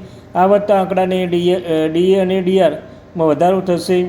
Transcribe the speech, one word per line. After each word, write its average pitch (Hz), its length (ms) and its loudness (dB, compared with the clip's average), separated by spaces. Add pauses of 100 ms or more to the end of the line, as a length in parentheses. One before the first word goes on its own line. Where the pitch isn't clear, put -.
(340)
આ 180 120 2
વધતા 202 280 2
આંકડાને 185 520 0
ડીએ, 175 300 0
અ, 160 320 -2
ડીએ 180 300 2
અને 185 240 0
ડીઆરમાં 175 880 -2
વધારો 175 320 2
થશે. 180 480 -2